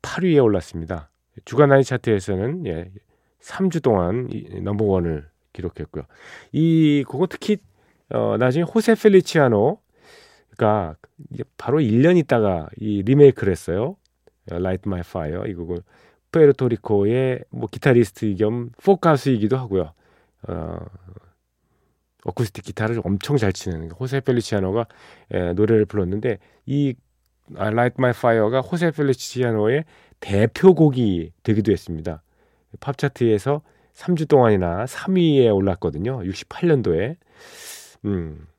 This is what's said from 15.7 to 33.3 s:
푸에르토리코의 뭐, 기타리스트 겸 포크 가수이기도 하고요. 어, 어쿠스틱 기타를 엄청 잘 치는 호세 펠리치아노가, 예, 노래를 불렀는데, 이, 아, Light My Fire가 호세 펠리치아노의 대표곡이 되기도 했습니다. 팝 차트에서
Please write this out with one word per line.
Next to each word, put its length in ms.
푸에르토리코의 1200
뭐, 180
기타리스트 680
겸 340
포크 180
가수이기도 580
하고요. 340
어, 300
어쿠스틱 400
기타를 400
엄청 320
잘 160
치는 400
호세 280
펠리치아노가, 680
예, 180
노래를 340
불렀는데, 520
이, 280
아, 120
Light 300
My 120
Fire가 500
호세 300
펠리치아노의 960
대표곡이 1120
되기도 300
했습니다. 500
팝 200
차트에서 640